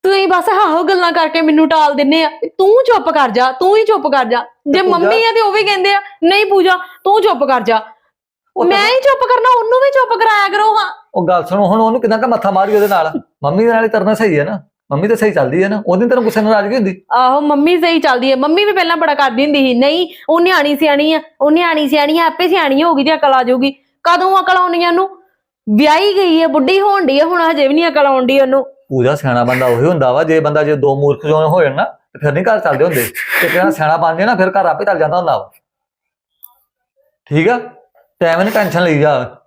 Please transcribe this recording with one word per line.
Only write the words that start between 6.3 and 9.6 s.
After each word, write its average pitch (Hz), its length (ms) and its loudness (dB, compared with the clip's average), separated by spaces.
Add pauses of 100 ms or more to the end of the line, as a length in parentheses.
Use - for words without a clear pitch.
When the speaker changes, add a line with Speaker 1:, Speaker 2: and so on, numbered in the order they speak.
Speaker 1:
ਪੂਜਾ, 381 300 2 (280)
ਤੂੰ 415 180 2
ਚੁੱਪ 311 220 0
ਕਰ 254 160 0
ਜਾ।" 220 220 -2 (760)
Speaker 2:
ਉਹ - 80 0
ਤਾਂ 349 60 2
Speaker 1:
ਮੈਂ 403 160 2
ਹੀ 508 140 0
ਚੁੱਪ 539 280 0
ਕਰਨਾ, 494 300 2
ਉਹਨੂੰ 466 220 0